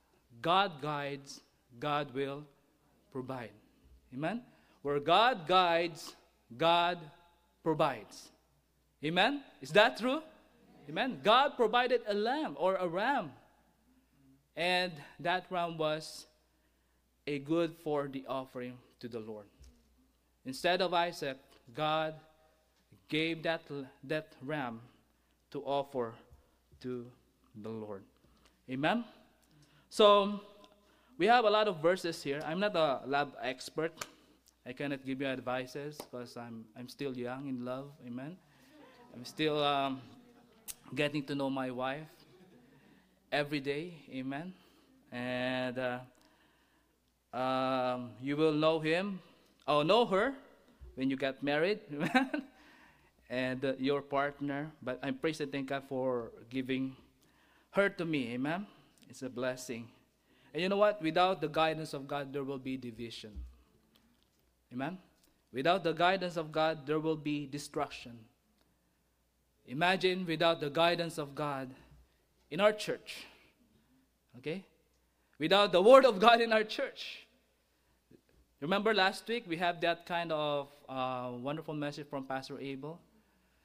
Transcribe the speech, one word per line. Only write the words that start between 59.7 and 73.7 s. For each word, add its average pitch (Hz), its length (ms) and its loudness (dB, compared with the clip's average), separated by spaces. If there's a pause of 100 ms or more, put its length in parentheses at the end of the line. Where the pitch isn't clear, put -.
And 160 100 -2
you 190 60 0
know 202 80 2
what? 208 240 4
Without 175 400 2
the 156 60 -2
guidance 156 460 0
of 139 140 -10
God, 143 260 -6
there 143 100 -4
will 135 140 -6
be 131 200 -6
division. 117 540 -12 (1400)
Amen. 143 240 -6 (560)
Without 160 300 2
the 165 100 0
guidance 180 440 2
of 156 140 -6
God, 156 340 0
there 151 140 0
will 160 160 0
be 147 300 -4
destruction. 135 720 -8 (1500)
Imagine 185 580 2
without 165 340 2
the 147 100 -4
guidance 165 500 2
of 143 160 -8
God 139 340 -4 (800)
in 160 100 -4
our 214 140 6
church. - 520 -8 (1120)